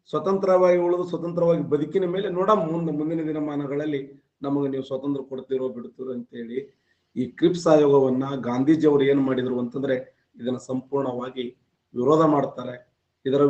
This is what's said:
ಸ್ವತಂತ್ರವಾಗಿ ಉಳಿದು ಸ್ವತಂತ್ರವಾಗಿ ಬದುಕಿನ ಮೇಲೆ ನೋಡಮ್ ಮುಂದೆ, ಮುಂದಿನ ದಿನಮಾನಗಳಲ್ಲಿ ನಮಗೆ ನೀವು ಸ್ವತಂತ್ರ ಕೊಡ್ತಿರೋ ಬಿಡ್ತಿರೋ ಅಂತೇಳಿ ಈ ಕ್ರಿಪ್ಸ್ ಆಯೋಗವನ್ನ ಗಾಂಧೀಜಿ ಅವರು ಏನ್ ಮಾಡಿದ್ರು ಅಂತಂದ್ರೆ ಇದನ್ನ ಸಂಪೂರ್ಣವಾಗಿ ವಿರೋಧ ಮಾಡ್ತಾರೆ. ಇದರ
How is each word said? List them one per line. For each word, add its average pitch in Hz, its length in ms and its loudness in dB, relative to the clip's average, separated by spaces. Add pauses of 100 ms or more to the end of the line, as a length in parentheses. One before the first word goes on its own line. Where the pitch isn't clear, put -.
(100)
ಸ್ವತಂತ್ರವಾಗಿ 185 760 4
ಉಳಿದು 175 260 0
ಸ್ವತಂತ್ರವಾಗಿ 170 640 0
ಬದುಕಿನ 156 420 -2
ಮೇಲೆ 196 140 -4 (100)
ನೋಡಮ್ 196 320 2
ಮುಂದೆ, 165 280 -2
ಮುಂದಿನ 160 320 -4
ದಿನಮಾನಗಳಲ್ಲಿ 147 680 -4 (440)
ನಮಗೆ 139 280 -2
ನೀವು 135 180 -6
ಸ್ವತಂತ್ರ 135 300 -4 (100)
ಕೊಡ್ತಿರೋ 131 360 -4 (100)
ಬಿಡ್ತಿರೋ 131 400 -12
ಅಂತೇಳಿ 120 420 -10 (640)
ಈ 127 40 0 (140)
ಕ್ರಿಪ್ಸ್ 170 340 2
ಆಯೋಗವನ್ನ 139 520 4 (240)
ಗಾಂಧೀಜಿ 135 420 2
ಅವರು 139 220 4
ಏನ್ 139 160 4
ಮಾಡಿದ್ರು 123 340 -2
ಅಂತಂದ್ರೆ 131 340 -2 (440)
ಇದನ್ನ 120 200 -6 (100)
ಸಂಪೂರ್ಣವಾಗಿ 127 760 -4 (540)
ವಿರೋಧ 151 240 4 (120)
ಮಾಡ್ತಾರೆ. 123 400 -4 (540)
ಇದರ 139 220 4